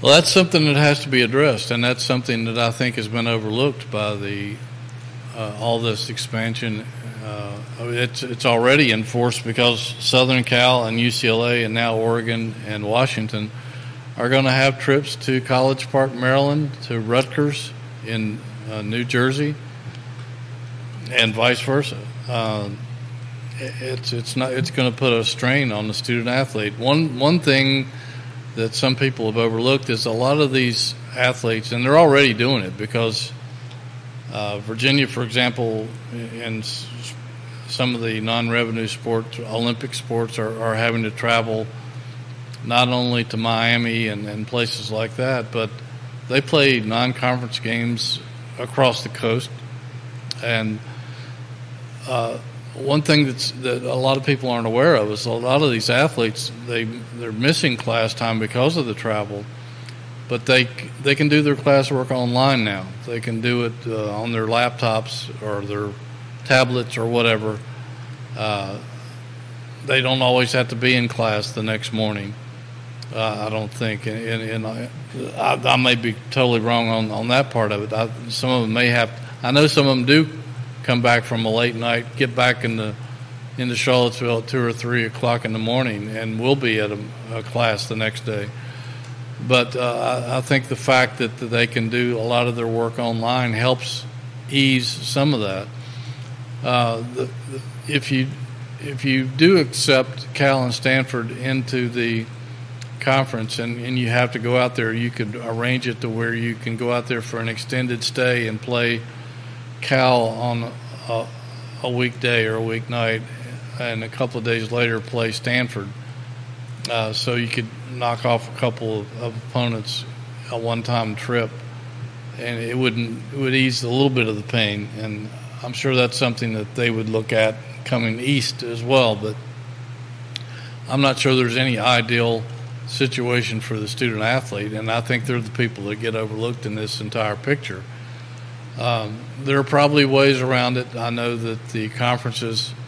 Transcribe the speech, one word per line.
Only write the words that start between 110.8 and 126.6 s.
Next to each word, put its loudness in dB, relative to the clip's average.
a, -2
a -2
weekday 2
or 0
a 0
weeknight, -2
and -4
a -8
couple -4
of -8
days -2
later 2
play -2
Stanford. -2
Uh, 0
so -2
you 0
could -2
knock -2
off 2
a -12
couple -2
of, -10
of -6
opponents -2
a -4
one-time -2
trip, -2
and -6
it -4
wouldn't, 0
it -6
would 2
ease 4
a -2
little 6
bit 2
of 0
the -6
pain. 0
And -8
I'm -8
sure 0
that's 4
something 0
that -4